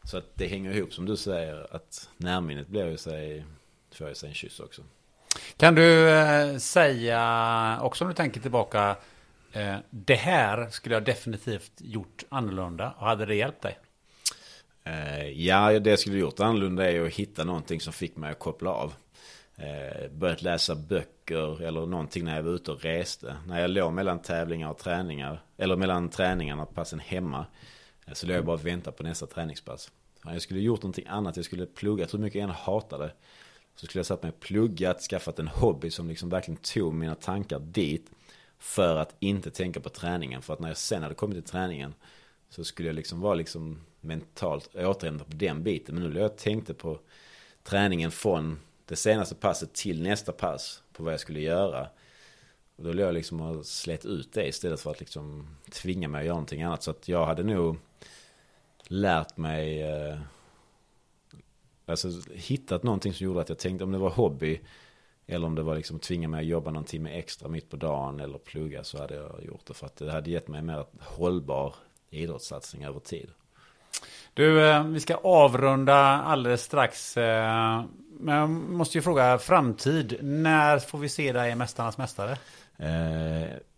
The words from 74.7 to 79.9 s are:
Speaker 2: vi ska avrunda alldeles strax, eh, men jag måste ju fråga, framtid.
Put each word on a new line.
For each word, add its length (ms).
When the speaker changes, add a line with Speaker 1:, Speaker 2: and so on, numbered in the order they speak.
Speaker 2:
vi 140
ska 140
avrunda 880
alldeles 600
strax, 540
eh, 680
men 160
jag 140
måste 480
ju 40
fråga, 360
framtid. 800